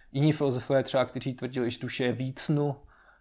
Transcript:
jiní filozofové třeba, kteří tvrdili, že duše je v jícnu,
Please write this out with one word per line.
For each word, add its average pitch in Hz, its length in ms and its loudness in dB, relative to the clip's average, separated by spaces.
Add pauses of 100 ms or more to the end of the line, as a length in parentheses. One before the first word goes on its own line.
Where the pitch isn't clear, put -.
(120)
jiní 147 200 4
filozofové 135 520 2
třeba, 127 220 0
kteří 131 280 -6
tvrdili, 123 380 -2
že - 80 -10
duše 127 240 -4
je 123 100 2
v 113 80 -4
jícnu, 143 540 0 (460)